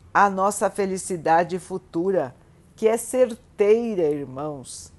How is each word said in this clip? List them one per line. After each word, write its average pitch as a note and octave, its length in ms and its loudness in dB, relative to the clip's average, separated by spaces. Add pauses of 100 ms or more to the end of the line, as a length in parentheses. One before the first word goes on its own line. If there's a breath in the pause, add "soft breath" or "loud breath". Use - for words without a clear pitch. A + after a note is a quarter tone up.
(140)
a G3+ 160 4
nossa G3 400 0
felicidade F3+ 880 -2
futura, F3 800 -4 (400 soft breath)
que A3 120 0
é A3+ 100 4
certeira, A3+ 1040 0
irmãos, C#3+ 960 -6